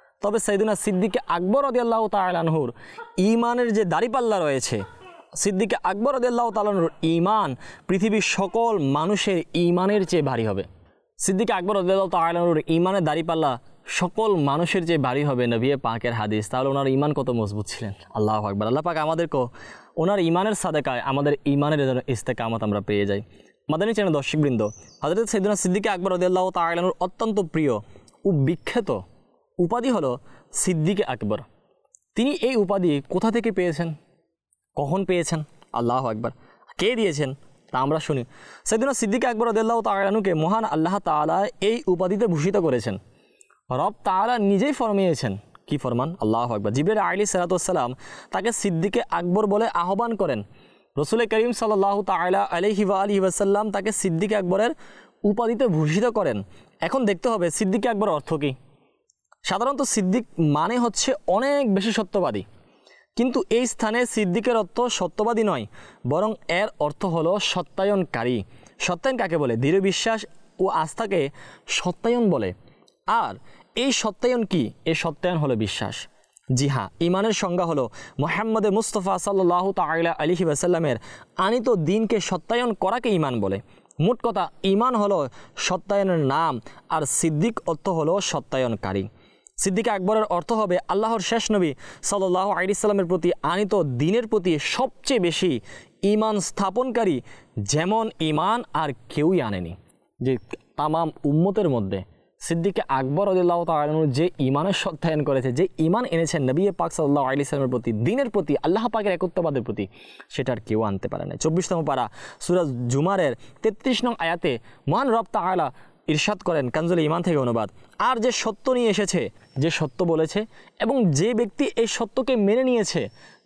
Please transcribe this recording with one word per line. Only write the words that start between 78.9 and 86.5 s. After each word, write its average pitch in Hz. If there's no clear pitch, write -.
সাল্লাল্লাহু 190
তাআলা 170
আলাইহি 170
ওয়াসাল্লামের 160
আনিত 220
দ্বীনকে 202
সত্যায়ন 233
করাকে 226
ঈমান 143
বলে। 98
মোট 202
কথা, 190
ঈমান 214
হলো 202
সত্যায়নের 190
নাম, 143